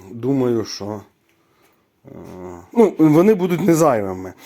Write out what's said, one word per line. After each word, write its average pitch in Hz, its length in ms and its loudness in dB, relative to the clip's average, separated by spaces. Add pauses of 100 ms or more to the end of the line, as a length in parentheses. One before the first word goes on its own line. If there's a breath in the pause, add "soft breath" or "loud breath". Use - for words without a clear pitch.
(100)
думаю, 120 540 -2
що, 101 360 -12 (1040)
е, - 40 -20 (640)
ну, 220 260 4
вони 160 360 4
будуть 175 260 -2
незайвими. 110 720 0 (140 loud breath)